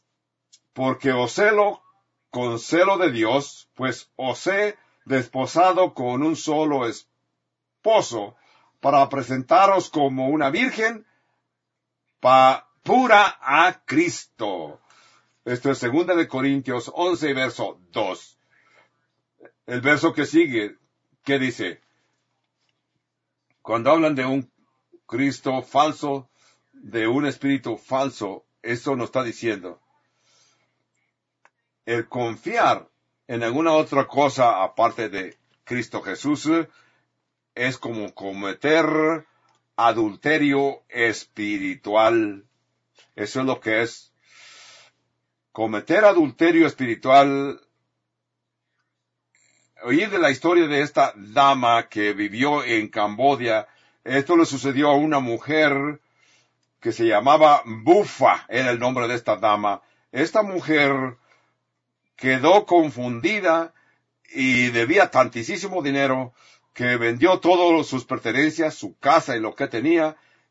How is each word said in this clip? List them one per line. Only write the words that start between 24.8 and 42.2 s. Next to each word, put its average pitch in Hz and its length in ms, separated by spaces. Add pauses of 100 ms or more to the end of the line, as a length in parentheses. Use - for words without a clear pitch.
Cristo 131 560
falso, 143 680 (440)
de 110 360
un 143 180
espíritu 131 520
falso, 131 640 (160)
esto 120 360
nos 117 100
está 131 160
diciendo, 104 580 (2000)
el 117 240
confiar 123 800 (400)
en 117 140
alguna 147 300
otra 143 340
cosa 127 560
aparte 110 460
de 92 300 (260)
Cristo 120 380
Jesús 131 460 (1040)
es 123 240
como 107 360
cometer 156 1120 (500)
adulterio 139 1120
espiritual. 104 1600 (720)